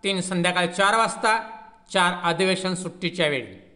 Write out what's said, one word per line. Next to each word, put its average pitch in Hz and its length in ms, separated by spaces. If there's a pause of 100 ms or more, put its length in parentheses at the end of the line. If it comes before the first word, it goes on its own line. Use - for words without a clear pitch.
तीन 196 160
संध्याकाळी 175 480
चार 196 280
वाजता, 226 540 (420)
चार 175 300
अधिवेशन 185 520
सुट्टीच्या 175 540
वेळी. 113 320 (160)